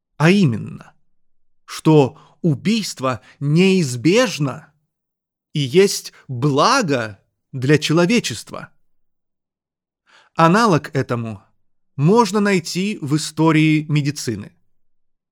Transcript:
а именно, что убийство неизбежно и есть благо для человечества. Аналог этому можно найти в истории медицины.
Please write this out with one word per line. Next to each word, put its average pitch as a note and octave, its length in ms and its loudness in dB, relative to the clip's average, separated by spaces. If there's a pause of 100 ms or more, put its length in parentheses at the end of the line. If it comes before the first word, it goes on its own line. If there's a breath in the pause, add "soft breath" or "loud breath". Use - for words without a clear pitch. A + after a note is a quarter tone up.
(160)
а D#3 140 4
именно, B2 640 -2 (720)
что D3+ 540 2 (220 soft breath)
убийство D3+ 800 -4 (180 soft breath)
неизбежно D3+ 1300 0 (800)
и D#3 80 -4
есть E3+ 520 0 (140 soft breath)
благо C#3 960 0 (300)
для C#3 260 2
человечества. E3+ 920 -2 (1600 soft breath)
Аналог E3+ 600 2
этому A#2+ 480 -6 (540)
можно G3+ 440 2
найти G3+ 600 -2
в C#3 160 -2
истории D#3 720 0
медицины. C#3 640 -4 (760)